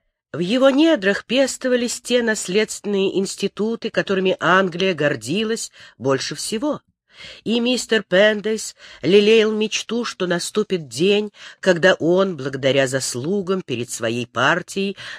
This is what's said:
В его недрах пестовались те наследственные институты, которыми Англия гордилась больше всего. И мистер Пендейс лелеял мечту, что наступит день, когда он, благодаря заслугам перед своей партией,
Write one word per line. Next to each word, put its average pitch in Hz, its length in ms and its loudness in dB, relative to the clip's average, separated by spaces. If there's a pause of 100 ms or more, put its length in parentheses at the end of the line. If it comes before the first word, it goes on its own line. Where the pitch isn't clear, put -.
(320)
В 139 100 -6
его 247 280 2
недрах 262 560 2
пестовались 247 760 -2
те 240 200 0
наследственные 208 960 -2
институты, 202 720 -4
которыми 185 500 0
Англия 185 540 2
гордилась 151 800 -2 (260)
больше 135 380 -2
всего. 226 460 -4 (640)
И 233 160 0
мистер 233 420 0
Пендейс 208 720 2 (260)
лелеял 208 520 6
мечту, 220 500 -4
что - 240 -6
наступит 175 600 -2
день, 202 420 0 (300)
когда 180 320 4
он, 180 420 2
благодаря 135 520 0
заслугам 165 760 -4
перед 120 280 -8
своей 117 380 -4
партией, 170 680 -2 (220)